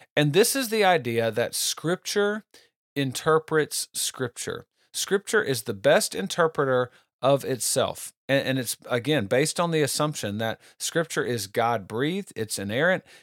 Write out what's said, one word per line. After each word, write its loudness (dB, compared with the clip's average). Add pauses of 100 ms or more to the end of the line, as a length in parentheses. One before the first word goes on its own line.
(160)
And 4
this 4
is -2
the 2
idea 2
that -2
Scripture -2 (520)
interprets 0
Scripture. -6 (260)
Scripture 0
is -2
the -6
best 2
interpreter 0 (280)
of 4
itself. -2 (160)
And, 2
and 0
it's, -6 (120)
again, 0
based 0
on 0
the 2
assumption -2
that -4 (200)
Scripture -2
is -4
God-breathed, -2
it's -6
inerrant, 0 (200)